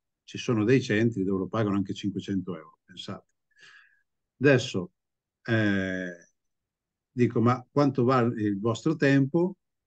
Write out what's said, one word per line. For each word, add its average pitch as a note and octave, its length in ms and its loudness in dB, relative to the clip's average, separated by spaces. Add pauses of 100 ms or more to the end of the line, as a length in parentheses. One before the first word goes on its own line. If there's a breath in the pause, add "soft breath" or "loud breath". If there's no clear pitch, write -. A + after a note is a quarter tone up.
(240)
Ci - 140 -14
sono A2 260 -2
dei C3 160 4
centri A2+ 440 0
dove F#2+ 160 -2
lo F#2 80 -4
pagano G2+ 280 -2
anche F#2+ 180 -4
cinquecento F#2+ 640 -6
euro, D#2 280 -20
pensate. - 420 -16 (1120 soft breath)
Adesso, A#2+ 540 2 (520)
eh, F#2+ 840 -2 (840)
dico, B2 300 0
ma A#2+ 300 2
quanto C#3 340 2
vale A#2+ 360 2
il G#2 180 0
vostro A#2 380 -2
tempo? C#3+ 600 2 (300)